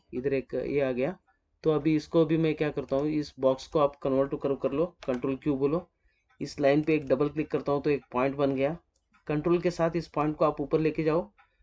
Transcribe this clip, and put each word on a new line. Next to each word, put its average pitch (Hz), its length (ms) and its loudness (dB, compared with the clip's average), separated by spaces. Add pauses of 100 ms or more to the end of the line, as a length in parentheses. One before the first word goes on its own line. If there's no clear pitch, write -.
(140)
इधर 131 200 -4
एक 131 220 -4
ये 135 260 -2
आ 131 100 0
गया। 135 260 -2 (460)
तो 156 80 2
अभी 156 240 2
इसको 160 300 2
भी 156 120 2
मैं 160 180 2
क्या 151 160 -2
करता 135 240 -4
हूँ, 143 140 0
इस 151 300 -4
बॉक्स 131 280 2
को 160 120 0
आप 143 220 2
convert 139 280 2
to 143 120 -6
curve 139 220 0
कर 127 80 2
लो, 151 140 0 (220)
कंट्रोल 135 280 -2
क्यू 143 220 -2
बोलो, 143 300 0 (540)
इस 139 180 -10
लाइन 147 240 4
पे 156 120 2
एक 139 120 -2
डबल 143 220 2
क्लिक 151 220 -6
करता 143 200 -2
हूँ 143 100 0
तो 151 80 0
एक 143 220 0
पॉइंट 135 240 0
बन 139 200 0
गया। 143 220 -2 (500)
कंट्रोल 160 320 0
के 170 120 0
साथ 170 240 -2
इस 160 120 -4
पॉइंट 151 300 -2
को 170 80 2
आप 147 160 0
ऊपर 151 180 0
लेके 156 240 0
जाओ 160 260 0 (340)